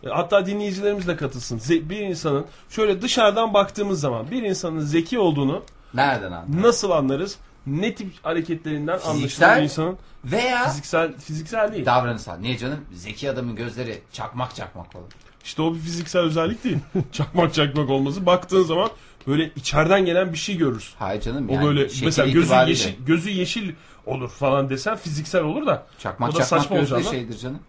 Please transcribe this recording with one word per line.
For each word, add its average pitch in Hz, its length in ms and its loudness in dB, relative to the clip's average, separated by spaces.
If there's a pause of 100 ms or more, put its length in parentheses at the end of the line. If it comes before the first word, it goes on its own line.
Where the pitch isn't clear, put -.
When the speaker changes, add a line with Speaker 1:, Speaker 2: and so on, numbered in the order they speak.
Speaker 1:
e, - 40 -8
hatta 175 380 2
dinleyicilerimiz 202 600 -2
de 170 80 -2
katılsın. 123 420 -6
Ze-, 156 320 0
bir 202 100 -6
insanın 160 440 -2 (260)
şöyle 202 320 0
dışarıdan 220 520 2
baktığımız 196 460 0
zaman 127 300 -2
bir 247 120 -4
insanın 185 380 -4
zeki 165 380 0
olduğunu 147 440 2 (320)
Speaker 2:
nereden 120 380 2
anlarız? 143 320 -2
Speaker 1:
nasıl 233 260 4
anlarız? 151 460 0 (300)
Ne 185 280 -2
tip 190 180 -10 (100)
hareketlerinden 160 760 -4
Speaker 2:
Fiziksel 151 500 2
Speaker 1:
anlaşılır 233 100 8
bir - 60 4
insanın? 160 320 -2 (280)
Speaker 2:
veya 240 440 0
Speaker 1:
Fiziksel, 151 500 0
fiziksel 208 540 -4
değil. 185 140 -4
Speaker 2:
davranışsal. 120 520 0
Niye 113 200 -4
canım? 131 200 -6 (160)
Zeki 107 360 -8
adamın 120 260 -6
gözleri 117 420 -8 (140)
çakmak 120 420 -8
çakmak 92 420 -14
olur. 90 80 -16 (400)
Speaker 1:
İşte - 180 -6
o 165 120 0
bir 165 40 -8
fiziksel 170 440 -2
özellik 165 420 0
değil. 208 140 0 (160)
Speaker 2:
<laughs> - 180 -2
Speaker 1:
Çakmak 165 420 0
çakmak 143 360 2
olması. 143 360 0
Baktığın 180 360 4
zaman 175 280 2 (360)
böyle 156 300 0
içeriden 165 480 4
gelen 180 280 2
bir 160 60 -6
şey 208 180 -4
görürsün. 127 420 0
Speaker 2:
Hayır 104 220 -4
canım, 127 300 -4
Speaker 1:
O - 20 2
Speaker 2:
yani 139 140 2
Speaker 1:
böyle 143 220 4
Speaker 2:
şekil 131 160 -4
Speaker 1:
mesela 156 240 4
gözü 139 120 6
Speaker 2:
itibariyle. 143 300 6
Speaker 1:
yeşil, - 220 0 (140)
gözü 170 240 2
yeşil 185 420 -4 (340)
olur 131 220 -6
falan 135 420 0
desen 135 260 -4
fiziksel 160 460 -2
olur 208 240 -2
da. 180 200 0 (120)
Speaker 2:
Çakmak 120 320 -2
Speaker 1:
o - 40 -2
da 165 40 2
Speaker 2:
çakmak - 240 4
Speaker 1:
saçma 190 140 0
Speaker 2:
göz 147 140 2
de 131 40 0
Speaker 1:
olacağından. 123 240 0
Speaker 2:
şeydir 113 200 -8
canım. 127 200 -10 (100)